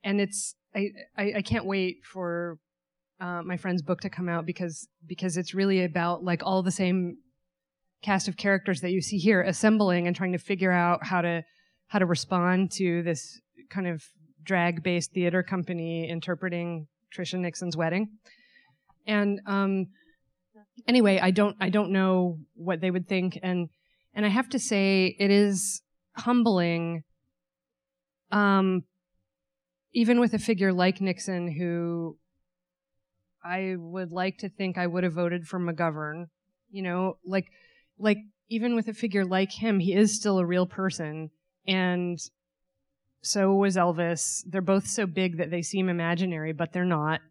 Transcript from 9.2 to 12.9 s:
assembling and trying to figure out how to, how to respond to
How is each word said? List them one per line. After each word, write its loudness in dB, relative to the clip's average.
assembling 2
and 0
trying -2
to -2
figure 0
out 2
how 0
to, -2
how 0
to 4
respond 0
to 0